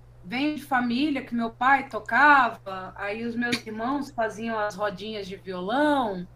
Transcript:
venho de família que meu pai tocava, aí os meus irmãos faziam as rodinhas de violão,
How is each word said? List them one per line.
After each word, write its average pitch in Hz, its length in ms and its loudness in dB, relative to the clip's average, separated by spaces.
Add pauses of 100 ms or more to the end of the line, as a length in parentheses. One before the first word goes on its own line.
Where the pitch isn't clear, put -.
(220)
venho 277 340 -2
de - 60 -8
família 254 600 0
que - 120 -8
meu 233 140 -2
pai 262 400 2
tocava, 226 1080 4
aí 208 280 -6
os 233 100 -6
meus 240 320 -2
irmãos 233 440 -4
faziam 220 480 -4
as 208 160 -2
rodinhas 202 520 -6
de 190 100 -12
violão, 202 1000 0